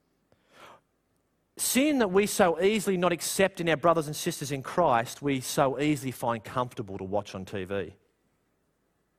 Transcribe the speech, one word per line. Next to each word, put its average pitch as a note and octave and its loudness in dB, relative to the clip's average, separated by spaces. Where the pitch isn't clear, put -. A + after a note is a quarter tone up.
Sin C#4 2
that G#3+ 2
we G3 4
so E3+ 2
easily G3 2
not F3 2
accept - 0
in E3+ 0
our D#3 4
brothers D#3+ 2
and D3+ -8
sisters D3 -6
in C3+ -6
Christ, B2 0
we C#3 0
so C3 0
easily C#3+ 0
find A#2 -4
comfortable A2+ -6
to F#2+ -8
watch G2+ -4
on F#2+ -8
T G2 -8
V. F#2 -6